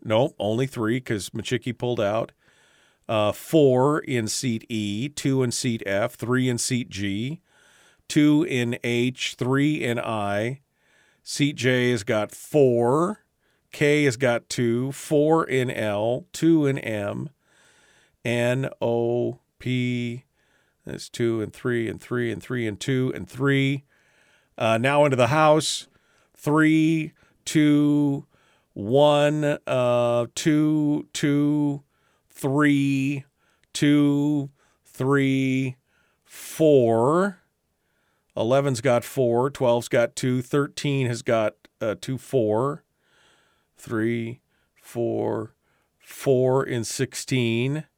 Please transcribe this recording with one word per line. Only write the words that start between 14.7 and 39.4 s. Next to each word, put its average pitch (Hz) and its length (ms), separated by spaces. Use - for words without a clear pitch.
four 156 520
in 127 260
L, 110 600
two 160 340
in 135 120
M, 107 520
N, 120 440
O, 117 600
P, 123 640
that's - 240
two 113 320
and 104 120
three 117 360
and 104 120
three 120 320
and 110 80
three 123 260
and 104 120
two 131 360
and - 140
three. 135 560
Uh, 113 220
now 143 260
into 135 120
the 120 120
House, 156 600
three, 156 760
two, 147 840
one, 147 920
uh, 120 600
two, 151 760
two, 147 680
three, 139 960
two, 143 800
three, 135 920
four. 147 1120
Eleven's 127 440
got 120 240
four, 123 460